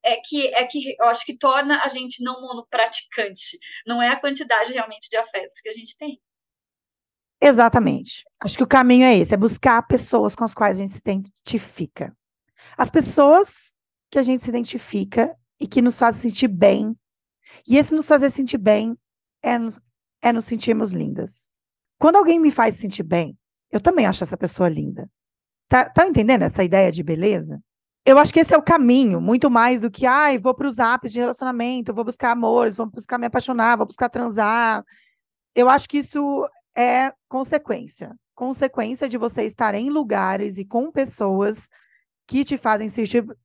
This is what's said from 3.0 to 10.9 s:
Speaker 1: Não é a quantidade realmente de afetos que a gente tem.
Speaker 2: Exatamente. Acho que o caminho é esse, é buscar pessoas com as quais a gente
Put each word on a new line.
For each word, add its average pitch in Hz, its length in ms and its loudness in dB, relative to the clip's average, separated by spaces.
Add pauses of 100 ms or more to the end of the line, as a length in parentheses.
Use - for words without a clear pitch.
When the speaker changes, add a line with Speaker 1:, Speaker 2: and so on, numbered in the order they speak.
Speaker 1:
Não 240 160 -4
é 240 80 0
a 262 100 -2
quantidade 254 540 -4
realmente 220 360 -10
de 226 80 -4
afetos 220 440 -8
que 220 80 -14
a 214 40 -14
gente 226 240 -18
tem. 285 220 -14 (1200)
Speaker 2:
Exatamente. 233 840 2 (140)
Acho - 180 -8
que 262 60 0
o 240 40 -2
caminho 254 380 6
é 247 120 6
esse, 170 160 2
é 202 40 0
buscar 226 460 2
pessoas 214 520 -2
com - 80 -6
as 226 100 -6
quais 202 240 0
a 196 40 -8
gente 196 100 -8